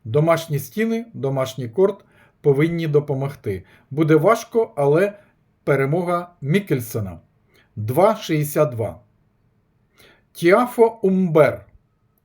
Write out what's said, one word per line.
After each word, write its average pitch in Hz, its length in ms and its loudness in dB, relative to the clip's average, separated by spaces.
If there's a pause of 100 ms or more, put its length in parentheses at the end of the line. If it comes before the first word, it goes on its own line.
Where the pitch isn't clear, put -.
Домашні 151 540 0
стіни, 226 560 -6
домашній 131 540 -6
корт 196 360 0 (360)
повинні 165 480 0
допомогти. 139 760 -4 (260)
Буде 151 260 2
важко, 220 600 0
але 156 420 0 (460)
перемога 170 760 -2
Мікельсена. 127 800 -4 (560)
Два 147 400 2
шістдесят 151 540 -2
два. 110 300 -8 (1300)
Тіафо 226 680 2
Умбер. 185 640 2 (580)